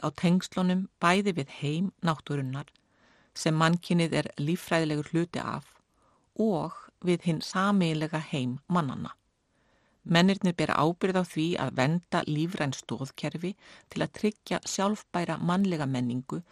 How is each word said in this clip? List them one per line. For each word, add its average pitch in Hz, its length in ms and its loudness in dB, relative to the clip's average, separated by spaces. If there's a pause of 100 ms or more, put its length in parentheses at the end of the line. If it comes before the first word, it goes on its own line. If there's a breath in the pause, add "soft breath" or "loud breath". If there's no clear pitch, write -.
á 151 80 0
tengslunum 185 760 2 (120)
bæði 190 380 4
við 139 220 -8
heim 160 300 -2 (140)
náttúrunnar, 143 640 -4 (680 soft breath)
sem 160 200 0
mannkynið 165 640 2
er - 160 -4
líffræðilegur 151 760 0
hluti 170 280 0
af, - 240 -6 (720)
og 175 400 0 (240)
við 175 240 2
hinn 165 160 0
sameiginlega 165 800 2
heim 127 380 -4 (100)
mannanna. 165 480 -2 (880)
Mennirnir 180 520 4
bera 156 240 0
ábyrgð 185 400 2
á - 20 -2
því 156 200 -2 (180)
að 127 160 -4
vernda 165 480 0
lífræn 151 480 -2
stoðkerfi 156 800 -6 (360 loud breath)
til - 140 -6
að 156 160 -4
tryggja - 480 -2
sjálfbæra 175 720 -2
mannlega 175 480 0
menningu 127 540 -2 (120)